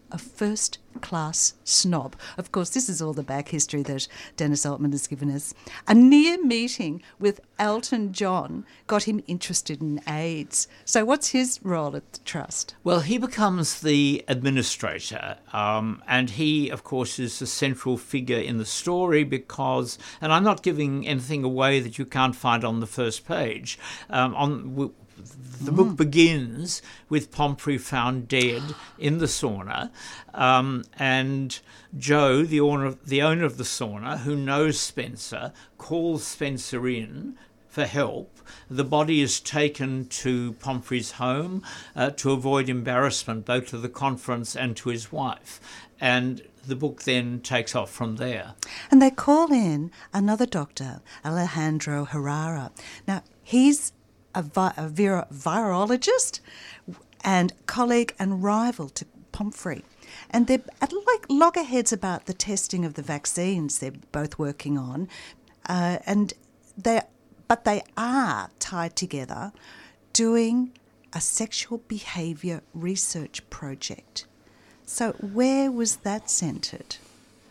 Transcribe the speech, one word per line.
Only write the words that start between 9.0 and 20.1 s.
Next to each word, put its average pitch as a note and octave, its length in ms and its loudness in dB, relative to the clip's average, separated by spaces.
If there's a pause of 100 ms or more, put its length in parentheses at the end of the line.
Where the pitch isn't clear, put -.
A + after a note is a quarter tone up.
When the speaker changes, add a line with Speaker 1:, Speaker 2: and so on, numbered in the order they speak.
Speaker 1:
him G#3+ 240 0
interested E3+ 540 -4
in D3 260 -2
aids. D#3 640 -4 (160)
So A3 180 2
what's C#4 280 2
his B3+ 320 2
role D#3 340 -2
at - 160 -12
the - 60 -20
Trust? - 560 -8 (100)
Speaker 2:
Well, F3 160 4
he F#3+ 160 0
becomes G#3+ 640 0
the C#3+ 480 4
administrator, B2 1080 -2 (160)
um, G#2+ 560 0
and B2+ 220 2
he, D3+ 400 0
of - 160 -10
course, B2+ 340 -4
is A#2+ 200 -4
the B2+ 80 -6
central C3 500 -2
figure B2 420 -2
in A#2 180 -4
the G#2+ 80 -2
story F3 600 2
because, C3 760 -4 (220)